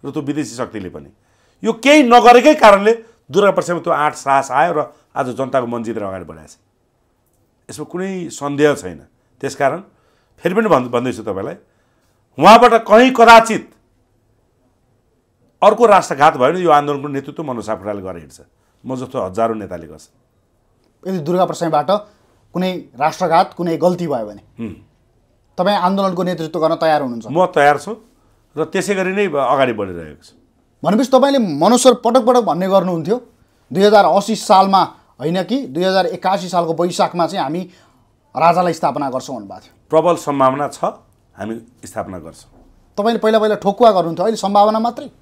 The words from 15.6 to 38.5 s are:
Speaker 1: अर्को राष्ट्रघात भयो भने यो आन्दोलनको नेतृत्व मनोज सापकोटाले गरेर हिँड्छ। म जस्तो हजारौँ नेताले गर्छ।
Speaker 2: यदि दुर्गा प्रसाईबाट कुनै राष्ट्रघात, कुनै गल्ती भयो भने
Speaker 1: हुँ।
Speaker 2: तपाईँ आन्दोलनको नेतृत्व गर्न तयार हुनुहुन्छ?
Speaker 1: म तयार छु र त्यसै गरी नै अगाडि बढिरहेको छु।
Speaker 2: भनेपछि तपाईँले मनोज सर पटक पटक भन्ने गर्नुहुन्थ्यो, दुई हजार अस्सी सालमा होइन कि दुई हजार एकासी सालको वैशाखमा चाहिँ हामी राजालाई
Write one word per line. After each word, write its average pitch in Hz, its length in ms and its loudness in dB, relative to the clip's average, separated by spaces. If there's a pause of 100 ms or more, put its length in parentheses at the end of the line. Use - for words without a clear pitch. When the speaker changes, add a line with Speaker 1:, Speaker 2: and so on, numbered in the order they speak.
Speaker 1:
अर्को 214 240 2
राष्ट्रघात 160 500 2
भयो 131 160 2
भने 185 80 -4
यो 170 100 0
आन्दोलनको 143 380 0
नेतृत्व 139 340 -10
मनोज 123 240 -10
सापकोटाले 101 360 -8
गरेर 92 140 -12
हिँड्छ। 78 240 -20 (460)
म 127 100 -8
जस्तो 127 260 -8
हजारौँ 110 340 -4
नेताले 92 300 -12
गर्छ। 78 220 -20 (1000)
Speaker 2:
यदि 185 120 -6
दुर्गा 175 260 0
प्रसाईबाट 160 460 -4 (640)
कुनै 185 200 -4 (280)
राष्ट्रघात, 165 540 0
कुनै 170 220 -4
गल्ती 170 300 -2
भयो 120 200 -6
भने 104 160 -18 (160)
Speaker 1:
हुँ। 113 140 -12 (840)
Speaker 2:
तपाईँ 185 180 0
आन्दोलनको 185 460 -2
नेतृत्व 165 380 -6
गर्न 160 140 0
तयार 160 280 0
हुनुहुन्छ? 117 280 -8
Speaker 1:
म 170 160 2
तयार 147 320 2
छु 220 180 -12 (600)
र 156 80 -4
त्यसै 190 300 -4
गरी 190 180 -4
नै 202 140 -2
अगाडि 135 460 0
बढिरहेको 87 500 -10
छु। - 120 -20 (500)
Speaker 2:
भनेपछि 220 260 0
तपाईँले 277 280 2
मनोज 190 420 2
सर 247 140 4
पटक 240 260 2
पटक 247 200 2
भन्ने 185 280 -2
गर्नुहुन्थ्यो, 185 480 0 (560)
दुई 185 100 0
हजार 202 220 6
अस्सी 190 320 0
सालमा 196 580 2 (260)
होइन 170 240 -4
कि 254 220 -6
दुई 151 180 -6
हजार 190 220 0
एकासी 185 420 -4
सालको 170 260 -2
वैशाखमा 175 520 -2
चाहिँ 185 160 -6
हामी 156 200 -6 (720)
राजालाई 170 360 0